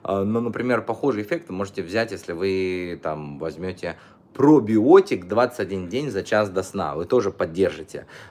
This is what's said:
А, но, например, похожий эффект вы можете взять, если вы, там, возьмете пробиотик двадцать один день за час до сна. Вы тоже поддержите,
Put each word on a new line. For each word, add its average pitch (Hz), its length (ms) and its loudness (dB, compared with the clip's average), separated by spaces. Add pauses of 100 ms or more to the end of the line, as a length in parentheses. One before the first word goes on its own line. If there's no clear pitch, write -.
А, 98 200 0
но, 110 180 0
например, 117 400 0
похожий 110 420 -2
эффект 170 260 -6
вы 92 60 -8
можете 95 260 -6
взять, 104 300 -2
если 87 220 -10
вы, 92 680 -4
там, 76 380 -8
возьмете 82 560 -8 (380)
пробиотик 127 920 6
двадцать 113 340 0
один 92 260 -6
день 127 240 -6
за 98 100 -4
час 107 280 0
до 92 140 -4
сна. 80 320 -6
Вы 82 100 -6
тоже 101 260 2
поддержите, 82 760 -4 (260)